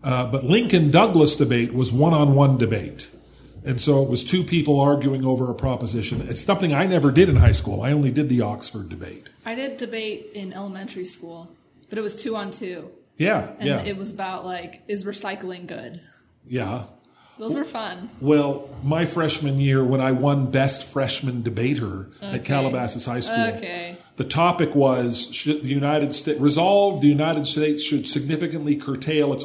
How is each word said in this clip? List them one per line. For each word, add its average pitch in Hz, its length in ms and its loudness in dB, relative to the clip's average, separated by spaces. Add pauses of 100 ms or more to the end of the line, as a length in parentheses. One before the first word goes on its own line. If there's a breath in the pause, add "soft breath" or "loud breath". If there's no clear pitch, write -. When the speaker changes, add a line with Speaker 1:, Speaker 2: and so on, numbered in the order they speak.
Speaker 1:
Uh, 127 240 0
but 117 160 -2
Lincoln 170 480 4
Douglas 170 440 6
debate 120 380 2
was 123 180 0
one-on-one 139 680 6
debate. 110 520 -2 (540 loud breath)
And 127 180 -2
so 139 220 4
it 127 60 -2
was 120 140 0
two 185 200 0
people 147 360 2
arguing 135 460 2
over 127 240 0
a 117 60 -4
proposition. 120 680 -4
It's - 200 -6
something 190 320 2
I 151 120 2
never 156 260 4
did 170 160 8
in 139 100 4
high - 140 10
school. 101 300 0
I 127 100 0
only 143 200 2
did 139 180 0
the 123 120 2
Oxford 104 460 -6
debate. - 420 -16 (160)
Speaker 2:
I 226 100 -8
did 262 220 -8
debate 220 580 -8
in 190 180 -12
elementary 190 500 -12
school, 170 500 -16 (360)
but 208 80 -10
it 220 40 -6
was 208 140 -6
two 220 200 -8
on 196 160 -8
two. 180 380 -12 (280)
Speaker 1:
Yeah, 185 320 0 (100)
Speaker 2:
And - 80 -4
Speaker 1:
yeah. 139 140 0
Speaker 2:
it 196 160 -6
was 196 160 -10
about, 185 320 -8
like, 180 420 -12
is 202 160 -6
recycling 190 640 -10
good? 165 320 -14 (460 soft breath)
Speaker 1:
Yeah. 120 380 -6 (560 soft breath)
Speaker 2:
Those 226 160 -4
were 285 100 -4
fun. 196 440 -10 (120)
Speaker 1:
Well, 143 480 2 (140)
my 160 220 0
freshman 156 540 -2
year, 135 240 2
when 131 180 2
I 131 120 2
won 139 360 2
Best - 380 0
Freshman 127 560 -4
Debater 110 680 -4 (120)
at - 140 -8
Speaker 2:
Okay. 123 100 -4
Speaker 1:
Calabasas 127 600 -2
High 123 140 -4
School, 226 280 -2 (100)
Speaker 2:
Okay. 175 400 -10 (180)
Speaker 1:
the - 80 -4
topic 170 520 2
was, 127 600 2
should 151 280 -4
the 127 60 -6
United 143 460 0
Sta-, 151 240 -4
resolve 170 640 4
the 143 80 6
United 151 380 2
States 151 360 0
should 135 240 -2
significantly 151 680 -2
curtail 143 560 -2
its 131 120 -6